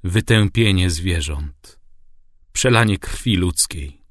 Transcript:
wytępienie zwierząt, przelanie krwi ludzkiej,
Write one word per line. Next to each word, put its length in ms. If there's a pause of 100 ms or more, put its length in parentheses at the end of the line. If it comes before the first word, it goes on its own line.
wytępienie 880
zwierząt, 880 (720)
przelanie 460
krwi 380
ludzkiej, 760